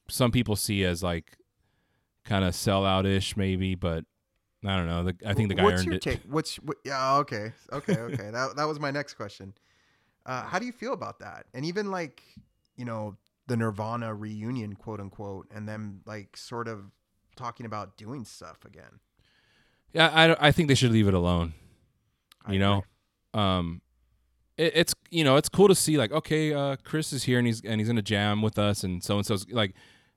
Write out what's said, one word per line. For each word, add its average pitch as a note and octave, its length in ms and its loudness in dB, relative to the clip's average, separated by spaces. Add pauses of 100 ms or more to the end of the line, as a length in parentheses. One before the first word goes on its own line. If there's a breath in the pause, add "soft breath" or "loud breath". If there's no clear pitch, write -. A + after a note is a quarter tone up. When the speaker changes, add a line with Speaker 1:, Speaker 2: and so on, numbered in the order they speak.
Speaker 1:
some B2 220 2
people A2 240 2
see G2 280 0
as, F2 200 0
like, E2+ 340 -6 (880)
kinda F#2+ 240 2
sellout-ish G2 880 2
maybe, F#2+ 380 0
but E2 300 -4 (580)
I G2 140 -2
don't E2+ 100 0
know. E2+ 160 -2
The, F2+ 120 -2 (120)
I G2+ 80 -2
think G#2+ 140 2
the F#2 60 0
guy F#2 80 4
Speaker 2:
What's F#2 180 4
Speaker 1:
earned F#2 60 2
Speaker 2:
your F#2 80 0
Speaker 1:
it. F#2 60 -4
Speaker 2:
take? - 260 -4
What's, D3+ 300 -4
what, D3 260 -10
yeah, C3+ 340 0
okay, A2+ 360 -4 (180)
okay, D3 220 -2
Speaker 1:
<laughs> A2+ 40 2
Speaker 2:
okay. A2+ 340 -8
That, B2 240 -4
that D3 120 -2
was D3+ 120 -6
my D3 120 -4
next C#3+ 240 -6
question. G2 380 -14 (720)
Uh, B2 180 -8
how F3+ 160 -6
do A#3+ 60 -6
you B3 60 -10
feel G3 220 -8
about G2+ 260 -10
that? - 260 -16 (100)
And C3+ 100 -8
even, G3 260 -4
like, E3+ 320 -8 (520)
you B2 100 -10
know, G#2+ 320 -8 (300)
the A#2+ 80 -2
Nirvana A2+ 600 -4
reunion, G#2+ 600 -8
quote G#2+ 240 -10
unquote, G2 540 -12
and G#2+ 160 -12
them, G#2 380 -12
like, G#2 280 -16
sort A#2 320 -10
of G#2 180 -12 (500)
talking A#2+ 320 -12
about G#2 280 -10
doing A2+ 300 -14
stuff - 400 -20
again. - 340 -20 (920)
Speaker 1:
Yeah, D#3+ 140 6
I, D#3+ 400 6
I C#3+ 40 8
think D#3+ 160 4
they C#3 80 6
should A#2+ 160 4
leave A2 160 6
it G2 60 4
alone. F2 400 2 (880 soft breath)
Speaker 2:
I G2+ 100 -4
Speaker 1:
You F#2+ 60 2
know, G2+ 240 4 (520)
Speaker 2:
agree. G#2+ 80 2
Speaker 1:
um, F2 380 0 (760)
it, E3 180 2
it's, E3+ 200 2 (160)
you E3 120 2
know, C3+ 120 6
it's D3+ 140 4
cool G3 180 6
to F#3+ 80 8
see, D#3 220 0
like, A2+ 140 2
okay, D#3 440 0
uh, C#3 280 -2
Chris D#3 300 -4
is C3 120 -6
here B2 120 4
and A#2+ 80 4
he's, A2+ 180 0
and G#2+ 160 -2
he's G#2+ 80 0
gonna A#2 140 2
jam G#2 400 0
with G#2+ 160 0
us, G#2 260 0
and F2+ 200 -4
so G2+ 140 0
and G2+ 100 0
so's, G2+ 240 -2
like, G#2+ 240 -2 (420 soft breath)